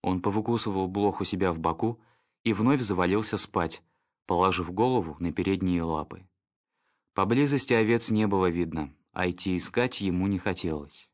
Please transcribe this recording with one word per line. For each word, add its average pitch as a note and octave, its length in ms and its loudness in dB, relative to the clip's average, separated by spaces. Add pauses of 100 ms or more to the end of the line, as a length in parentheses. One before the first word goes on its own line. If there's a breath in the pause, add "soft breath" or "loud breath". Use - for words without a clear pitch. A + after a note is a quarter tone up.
Он F#2 180 0
повыкусывал G#2+ 640 0
блох G2+ 340 0
у G2 40 -2
себя F#2 280 0
в E2 80 -6
боку E2 400 -2 (440 soft breath)
и A2+ 80 0
вновь B2 280 2
завалился G2 580 0
спать, - 440 -2 (440)
положив F2+ 460 0
голову G#2 460 0
на E2 140 -4
передние F#2 500 0
лапы. D#2+ 440 -6 (880)
Поблизости B2+ 600 2
овец A2+ 360 4
не G#2+ 160 2
было F#2+ 200 2
видно, E2 440 -2 (220)
а F2+ 160 -2
идти F2+ 300 -2
искать B2 420 0
ему F#2 280 0
не G2 100 -2
хотелось. E2 760 -6